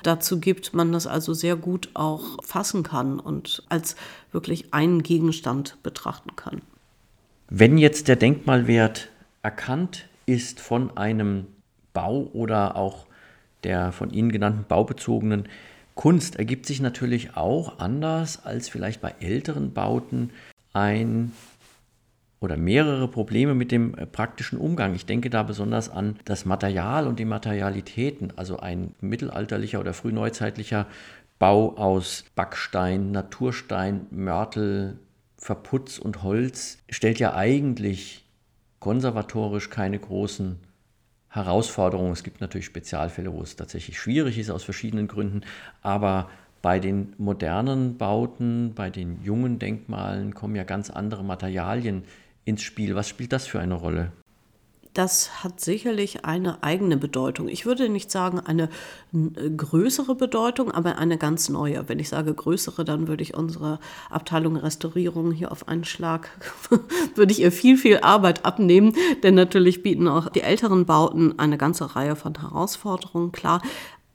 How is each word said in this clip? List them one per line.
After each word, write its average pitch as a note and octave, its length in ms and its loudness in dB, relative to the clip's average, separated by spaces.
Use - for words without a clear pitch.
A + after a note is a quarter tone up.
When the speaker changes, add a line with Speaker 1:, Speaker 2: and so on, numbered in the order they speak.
Speaker 1:
dazu E3 380 2
gibt, F#3 340 0
man E3+ 160 2
das E3+ 160 0
also D#3+ 280 -2
sehr E3+ 200 0
gut F3 400 -4
auch - 480 -4
fassen F#3+ 400 -2
kann C#3 380 -2
und - 480 -6
als E3 260 -2
wirklich E3 420 -6
einen D#3+ 300 4
Gegenstand D#3+ 800 0
betrachten - 500 -10
kann. - 280 -12
Speaker 2:
Wenn A2 300 8
jetzt D3 300 6
der C3 80 8
Denkmalwert A#2+ 920 4
erkannt C#3+ 640 -4
ist A#2+ 340 0
von B2 360 -2
einem G2+ 500 0
Bau B2 400 -2
oder A2 440 0
auch F#2+ 300 -4
der F2+ 280 0
von - 180 -6
Ihnen A2+ 220 2
genannten G#2 360 0
baubezogenen G#2+ 800 0
Kunst, - 420 2
ergibt B2 300 -4
sich C3+ 140 -6
natürlich A#2+ 560 -2
auch B2+ 420 -2
anders D#3 680 -2
als A#2 240 -8
vielleicht G2 320 -6
bei - 200 -8
älteren C#3 520 -4
Bauten A#2+ 580 -2
ein A2+ 600 0
oder F2+ 180 -4
mehrere C3 520 2
Probleme A#2+ 460 0
mit B2 160 0
dem, A#2 260 0
äh, - 100 -10
praktischen - 520 -8
Umgang. D#3 360 -2
Ich F#2 100 -8
denke A#2+ 240 -2
da A#2 140 0
besonders G#2+ 480 -2
an G2+ 340 -4
das G2 220 -4
Material G2 600 0
und A#2+ 120 -2
die A2 80 -4
Materialitäten. G#2 1080 -4
Also F#2 240 -8
ein F2+ 400 -6
mittelalterlicher G#2 800 -4
oder F#2 120 -4
frühneuzeitlicher A2 920 -4
Bau G2+ 380 6
aus F#2+ 480 0
Backstein, F#2+ 800 -2
Naturstein, G2 960 -4
Mörtel, G2 880 -2
Verputz - 640 -6
und G2+ 240 -6
Holz A2 560 -2
stellt A2+ 300 0
ja A#2 160 2
eigentlich A2+ 880 0
konservatorisch G#2+ 920 -2
keine G2+ 280 -2
großen F#2+ 600 -4
Herausforderungen. F#2 840 0
Es E2+ 120 -8
gibt - 160 -12
natürlich F#2 260 -8
Spezialfälle, E2+ 640 -6
wo E2 100 -8
es D2+ 120 -14
tatsächlich D#2+ 440 -12
schwierig B2+ 400 -2
ist G#2+ 120 -6
aus F#2 140 -6
verschiedenen G#2+ 420 -4
Gründen, G2+ 360 -4
aber G2 460 0
bei F#2 180 4
den G2 360 -4
modernen A2+ 800 -2
Bauten, A#2 800 -2
bei G2+ 160 -6
den F2 320 -8
jungen A#2 360 -2
Denkmalen G2+ 760 -6
kommen G#2+ 220 -6
ja F#2+ 80 -4
ganz G2 260 -6
andere G#2 320 -6
Materialien F#2+ 800 -4
ins G#2+ 180 -2
Spiel. G2 340 -4
Was G#2 120 -4
spielt B2 240 -8
das C3 140 -4
für - 140 -6
eine F2+ 140 -2
Rolle? E2+ 380 -4
Speaker 1:
Das - 520 -2
hat F3+ 160 -8
sicherlich G#3 640 -2
eine F3 400 -2
eigene E3+ 320 2
Bedeutung. C3 500 -2
Ich - 180 -8
würde B3 240 2
nicht G3+ 220 -4
sagen, F3+ 300 -2
eine D#3+ 280 0
n-, D#3+ 440 -2
größere B3 600 2
Bedeutung, B3 560 0
aber E3+ 260 0
eine E3 180 2
ganz D#3 320 0
neue. D3 400 -2
Wenn - 120 -2
ich D3 80 -6
sage D3+ 260 -2
größere, E3+ 500 -2
dann D#3+ 220 -2
würde D#3 160 -2
ich D3+ 120 -8
unsere D#3 440 -4
Abteilung D#3+ 460 -2
Restaurierung E3 720 -2
hier E3 220 -4
auf - 160 -14
einen E3 160 -2
Schlag, E3 460 -6
<laughs> E4 440 2
würde G3+ 160 8
ich G#3+ 100 4
ihr F3 120 8
viel, B3+ 240 8
viel A#3 240 8
Arbeit F#3+ 440 6
abnehmen. G3 520 8
Denn F#3+ 140 10
natürlich F3+ 480 6
bieten F3 240 4
auch D#3+ 200 2
die - 140 0
älteren F#3+ 440 4
Bauten D#3+ 520 4
eine D3 180 4
ganze C#3+ 380 0
Reihe D3 220 0
von D3+ 200 -8
Herausforderungen, F3 920 -4
klar. F3 320 0